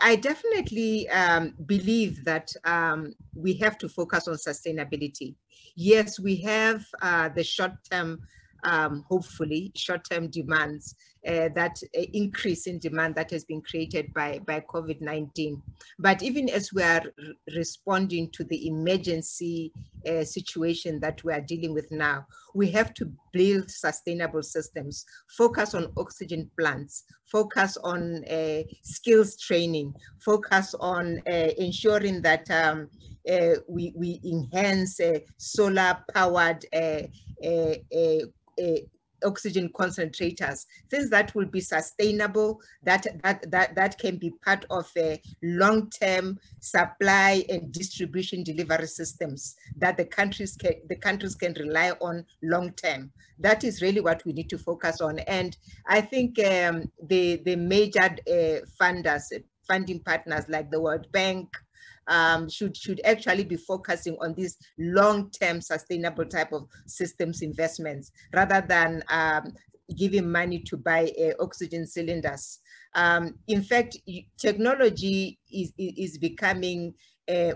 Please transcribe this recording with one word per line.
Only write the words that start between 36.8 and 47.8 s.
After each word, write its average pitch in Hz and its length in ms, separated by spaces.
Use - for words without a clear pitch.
uh, 165 300
uh, 160 240
uh, 170 160
oxygen 190 440
concentrators, 175 1000
things 277 180
that 208 280
will 196 100
be 190 140
sustainable, 208 1000
that, 190 240
that, 196 300
that, 180 240
that 190 200
can 185 200
be 170 140
part 196 240
of 175 280
a 160 260
long-term 190 920
supply 196 920
and 170 220
distribution 180 720